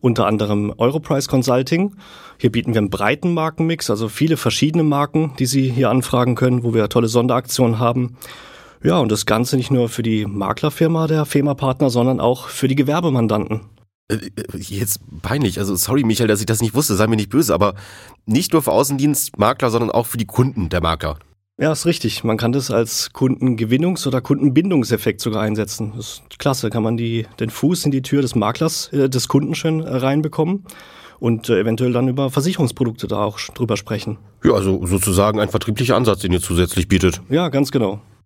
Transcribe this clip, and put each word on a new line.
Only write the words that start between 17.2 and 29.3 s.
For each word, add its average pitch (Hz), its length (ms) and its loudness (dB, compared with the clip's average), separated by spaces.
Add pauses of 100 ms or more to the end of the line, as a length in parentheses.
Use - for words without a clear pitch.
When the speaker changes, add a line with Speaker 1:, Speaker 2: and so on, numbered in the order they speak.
Speaker 2:
böse, 113 240 2
aber 95 220 2 (500)
nicht 120 280 0
nur 160 100 4
für - 80 0
Außendienstmakler, 135 1000 2
sondern 113 220 0
auch 117 160 0
für - 100 -8
die 113 80 -2
Kunden 123 440 0
der 87 120 0
Makler. 80 360 -2 (420)
Speaker 1:
Ja, 156 140 0
ist 147 120 -4
richtig. 160 380 -2
Man 110 140 0
kann 117 160 0
das 135 180 -2
als 113 420 -2
Kundengewinnungs- 131 920 0
oder 127 140 -2
Kundenbindungseffekt 131 1000 0
sogar 107 220 -2
einsetzen. 107 540 -4
Das - 340 -14
ist - 100 -20
klasse, 131 300 -2
kann 110 140 -2
man 113 120 0
die, 117 320 -4 (140)
den 117 80 -2
Fuß 170 360 0
in 147 60 2
die 135 100 0
Tür 139 200 0
des 127 120 -2
Maklers, 120 600 0
äh, 139 160 2
des 131 180 -2
Kunden 147 280 2